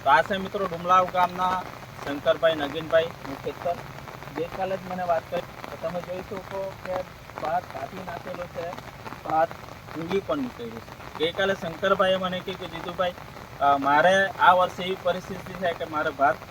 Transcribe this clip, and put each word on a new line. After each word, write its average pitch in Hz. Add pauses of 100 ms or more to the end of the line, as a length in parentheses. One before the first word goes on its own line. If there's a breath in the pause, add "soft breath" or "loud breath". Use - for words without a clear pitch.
તો -
આ -
છે 196
મિત્રો 190
ડુમલાવ 180
ગામના 180 (420)
શંકરભાઈ, 156
નગીનભાઈ 156
નું 143
ખેતર. 175 (600)
ગઈકાલે 185
જ 185 (100)
મને 180
વાત 165
કરી 175
તો -
તમે 175
જોઈ 180
શકો 190 (120)
કે 185 (460)
ભાત 165
કાપી - (100)
નાખેલો 170
છે, 175 (580)
ભાત 160 (500)
ઊંઘી 175
પણ 156
નીકળ્યું 120
છે. -
ગઈકાલે 190
શંકરભાઈએ 190
મને 185
કીધું 180
કે 165
"જીતુભાઈ, 180 (460)
અ, 143
મારે 160
આ 170
વર્ષે 180
એવી 185
પરિસ્થિતિ 180
છે 180
કે 165
મારે 156
ભાત 143 (140)